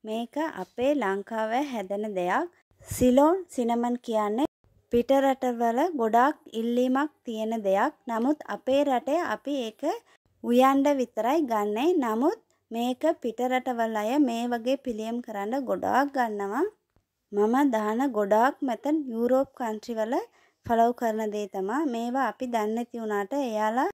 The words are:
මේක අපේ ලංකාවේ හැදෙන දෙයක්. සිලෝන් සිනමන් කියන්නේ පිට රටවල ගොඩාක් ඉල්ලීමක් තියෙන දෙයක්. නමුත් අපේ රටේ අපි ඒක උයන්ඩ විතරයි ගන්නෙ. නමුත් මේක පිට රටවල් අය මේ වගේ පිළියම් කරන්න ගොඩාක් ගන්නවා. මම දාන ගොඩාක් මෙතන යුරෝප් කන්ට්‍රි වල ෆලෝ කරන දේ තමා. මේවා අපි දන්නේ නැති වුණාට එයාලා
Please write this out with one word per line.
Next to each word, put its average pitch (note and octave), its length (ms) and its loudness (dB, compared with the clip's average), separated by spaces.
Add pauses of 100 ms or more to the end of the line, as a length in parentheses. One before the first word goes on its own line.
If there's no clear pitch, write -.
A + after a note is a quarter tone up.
මේක A3+ 340 -6 (180)
අපේ B3 400 -2
ලංකාවේ A3 680 -2
හැදෙන G#3 480 -4
දෙයක්. G3 380 0 (320)
සිලෝන් C#4 560 4 (100)
සිනමන් A#3+ 500 -2
කියන්නේ A3 480 -2 (460)
පිට A#3+ 200 2
රටවල B3+ 680 2 (140)
ගොඩාක් A#3+ 420 4 (160)
ඉල්ලීමක් B3+ 600 0 (100)
තියෙන A3 380 -6
දෙයක්. G3+ 340 2 (100)
නමුත් A#3+ 420 -2
අපේ B3+ 380 0
රටේ C#4 400 0
අපි C4+ 360 -4
ඒක A3 220 -8 (600)
උයන්ඩ C4 500 4
විතරයි B3+ 480 0
ගන්නෙ. A3 440 0 (100)
නමුත් C4 440 0 (320)
මේක A#3+ 300 -4 (160)
පිට A3+ 240 -6
රටවල් B3 560 -2
අය G#3+ 220 -2
මේ B3 280 2
වගේ A#3+ 300 -2
පිළියම් A3+ 440 -6
කරන්න A3+ 440 -6
ගොඩාක් G#3 480 0
ගන්නවා. A3 520 -2 (680)
මම G#3+ 240 2 (140)
දාන A3 300 0 (120)
ගොඩාක් G#3+ 500 4
මෙතන C#4 340 -2 (120)
යුරෝප් B3 480 0
කන්ට්‍රි A3+ 400 -8
වල A3 200 -2 (500)
ෆලෝ A#3 280 4
කරන A3 380 -2
දේ G#3 160 -6
තමා. G3+ 380 -4
මේවා A#3+ 420 -2
අපි G#3+ 200 -6
දන්නේ A3 280 -2
නැති A#3+ 240 -6
වුණාට G#3 360 -4
එයාලා A#3 580 0